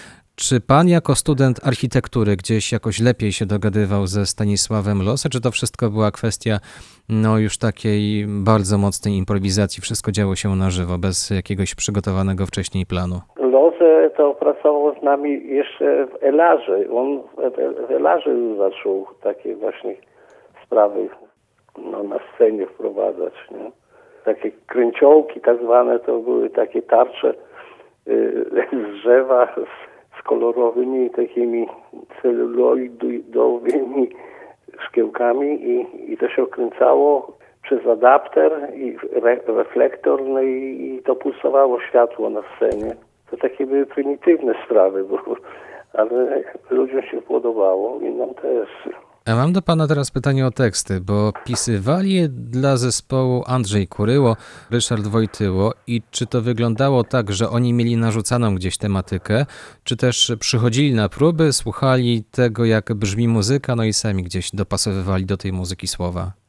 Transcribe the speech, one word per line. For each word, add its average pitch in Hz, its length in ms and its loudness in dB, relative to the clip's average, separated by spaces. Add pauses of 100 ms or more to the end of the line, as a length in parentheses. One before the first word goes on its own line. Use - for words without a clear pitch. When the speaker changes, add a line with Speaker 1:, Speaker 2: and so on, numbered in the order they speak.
(360)
Speaker 1:
Czy - 240 0
pan 156 280 4
jako 165 260 4
student 131 520 2
architektury 120 720 0
gdzieś 107 360 -2
jakoś 110 280 -2
lepiej 113 320 2
się 104 140 -4
dogadywał 101 600 0
ze 98 200 -2
Stanisławem 101 760 0
Losem, 120 280 -2
czy 131 100 -2
to 120 100 0
wszystko - 400 -4
była 107 200 0
kwestia, 107 480 -4 (500)
no, 110 300 2
już 107 200 0
takiej 104 680 0
bardzo 101 500 2
mocnej 101 380 0
improwizacji, 95 680 0
wszystko - 300 -4
działo 98 240 0
się - 120 -4
na 95 220 2
żywo, 90 280 -2
bez 92 320 -2
jakiegoś 95 440 -2
przygotowanego 95 720 -2
wcześniej 92 400 -4
planu? 90 340 -4 (160)
Speaker 2:
Lose 160 800 4
to 147 180 4
pracował 147 680 2
z - 20 -8
nami 143 460 0
jeszcze 139 580 0
w - 160 -10
Elarze. 147 560 4 (140)
On 131 280 -2
w, 131 680 -4
w - 20 -12
Elarze 143 400 2 (280)
zaczął 95 480 -2 (160)
takie 101 340 -6
właśnie 101 380 -8 (720)
sprawy, 104 420 2 (680)
no, 101 240 -10
na 101 140 -8 (180)
scenie 107 320 2
wprowadzać, 101 680 -6 (160)
nie? 104 200 -14 (540)
Takie - 260 -2 (160)
kręciołki 143 760 4
tak 120 220 2
zwane, 120 360 4
to 120 200 -2
były 117 320 -2
takie - 320 -2
tarcze, - 520 2 (720)
y, 113 380 0 (260)
<laughs> - 0 -
z 104 280 -6
drzewa 123 460 4
z, - 760 -12
z - 20 -20
kolorowymi 120 880 0
takimi 117 560 -2 (560)
celuloidowymi 123 1900 0 (800)
szkiełkami 123 760 -2
i, 123 220 -2 (260)
i 113 40 -6
to - 120 -2
się - 140 -2
okręcało 135 880 2 (300)
przez 123 240 -2
adapter 143 880 4
i 127 220 -8 (160)
re-, 120 340 2
reflektor, 135 760 0
no 135 200 0
i, 131 60 0 (500)
i - 40 -14
to - 140 0
pulsowało 135 640 2
światło 117 500 2
na 107 120 -6 (140)
scenie. 110 400 -2 (340)
To - 60 -8
takie 131 300 -2
były 139 200 2
prymitywne 143 680 0 (100)
sprawy, 95 400 4
bo, 98 140 -4 (760)
ale 123 500 0 (280)
ludziom 131 320 0
się 117 200 -10
podobało 113 800 0
i 120 140 -4
nam 123 200 -6
też. 123 340 -4 (580)
Speaker 1:
A 113 80 0
mam 135 180 2
do 185 100 0
pana 160 260 0
teraz 143 220 0
pytanie 135 360 0
o 127 40 0
teksty, 104 500 -2
bo 104 320 0 (140)
pisywali 123 680 0
je 175 140 2
dla 127 480 0
zespołu 127 720 0
Andrzej 107 420 0
Kuryło, 117 480 2 (340)
Ryszard 113 360 -2
Wojtyło 104 640 0 (140)
i 117 240 -4
czy - 160 -6
to 123 140 -2
wyglądało 120 640 0
tak, 113 260 -2
że 101 200 -2
oni 120 220 2
mieli 117 240 2
narzucaną 113 580 0
gdzieś 92 240 -4
tematykę, 101 680 -2 (380)
czy 127 120 -2
też - 440 0
przychodzili 123 540 2
na 107 140 2
próby, 156 440 2
słuchali 120 720 0 (120)
tego, 117 280 0
jak 110 300 2
brzmi 107 340 0
muzyka, 117 480 0
no 113 80 0
i 110 80 2
sami 98 300 -2
gdzieś 87 320 -6
dopasowywali 95 680 -2
do 95 120 -2
tej 95 160 -6
muzyki 92 340 -6
słowa? 90 460 -6 (160)